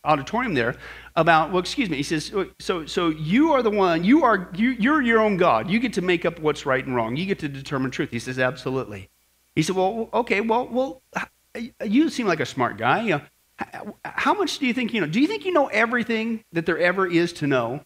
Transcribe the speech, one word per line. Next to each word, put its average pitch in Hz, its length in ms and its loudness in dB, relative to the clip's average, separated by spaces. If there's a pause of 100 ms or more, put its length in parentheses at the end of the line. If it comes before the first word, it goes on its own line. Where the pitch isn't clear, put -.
auditorium 156 500 0
there 120 220 0 (400)
about, 160 340 4
well, 175 100 2
excuse 202 280 -4
me, 151 80 -4
he 143 60 -4
says, 151 280 -4 (280)
"So, 175 280 -4
so 175 220 0
you 175 440 2
are 254 100 4
the 220 80 2
one, 180 340 2
you 277 200 6
are, 202 300 2
you, 226 240 2
you're 285 220 4
your 233 200 4
own 214 180 2
God. 135 320 4
You 214 80 2
get 240 160 -2
to 180 80 0
make 175 240 0
up 165 140 -2
what's 151 260 -2
right 131 180 0
and 135 100 -4
wrong. 117 220 0
You 175 80 -2
get 190 140 -2
to 151 100 -6
determine 135 420 -4
truth." 151 200 -4
He 120 80 -6
says, 127 200 -6
"Absolutely." 127 720 -4 (480)
He 156 60 2
said, 180 140 0
"Well, 214 360 0
okay, 220 300 0
well, 226 260 -2
well, 254 340 -4 (520)
h-, 233 180 -12 (140)
you 269 240 4
seem 240 160 -2
like 160 140 0
a 123 60 0
smart 113 300 -2
guy. 160 340 0
Uh, 147 100 0 (400)
h-, - 340 -12 (100)
how - 300 -2
much 370 240 -2
do 269 80 -2
you 240 80 0
think 247 180 -4
you 220 80 0
know? 160 60 0
Do 165 140 0
you 302 60 4
think 415 200 -4
you 359 60 -2
know 294 160 2
everything 226 840 -2
that 165 140 -4
there 165 120 -2
ever 185 280 0
is 175 280 2
to 147 120 -4
know?" 131 400 0